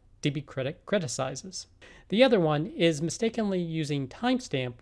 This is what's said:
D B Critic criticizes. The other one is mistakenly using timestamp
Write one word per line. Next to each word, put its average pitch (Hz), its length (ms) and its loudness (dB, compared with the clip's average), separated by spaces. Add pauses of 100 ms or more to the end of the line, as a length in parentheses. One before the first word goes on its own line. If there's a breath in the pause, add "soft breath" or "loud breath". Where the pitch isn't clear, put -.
(200)
D 151 100 0
B 143 100 -4
Critic 139 460 -8
criticizes. 147 800 -4 (420 loud breath)
The 208 140 4
other 247 160 6
one 156 280 4
is 170 360 2
mistakenly 208 580 -2
using 156 460 -2
timestamp 135 760 -2